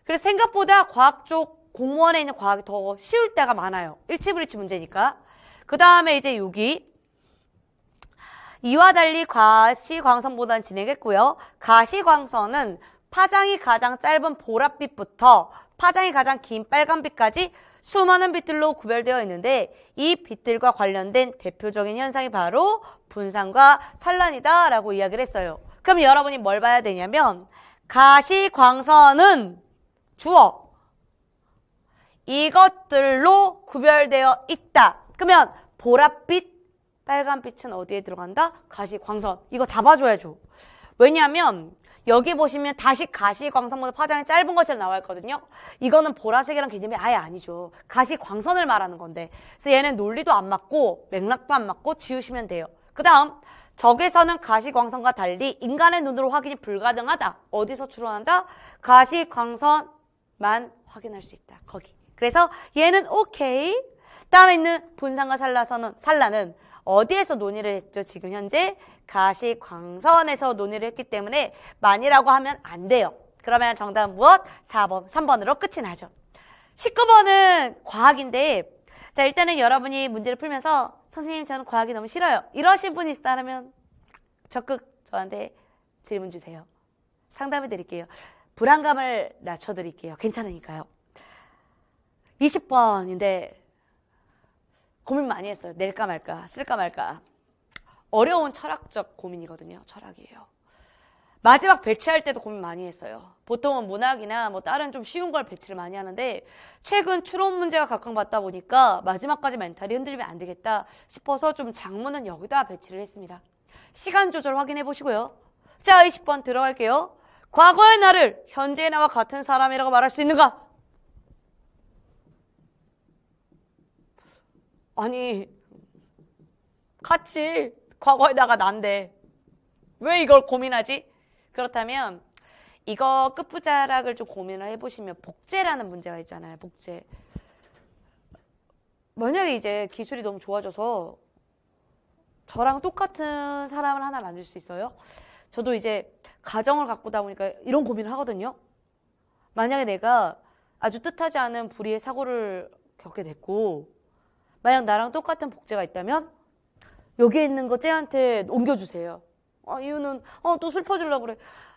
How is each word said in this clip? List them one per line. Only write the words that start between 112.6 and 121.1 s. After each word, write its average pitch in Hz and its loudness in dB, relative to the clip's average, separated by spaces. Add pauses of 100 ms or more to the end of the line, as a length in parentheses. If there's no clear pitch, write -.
배치를 185 -18
했습니다. 185 -20 (540)
시간 370 -2
조절 277 -6
확인해 285 -6
보시고요. 262 -8 (440)
자, 370 8
이십 - -2
번 285 -4
들어갈게요. 262 -4 (360)
과거의 370 8
나를 370 4
현재의 285 -4
나와 302 2
같은 269 -4
사람이라고 262 0
말할 247 4
수 277 -8
있는가? 294 2 (4000)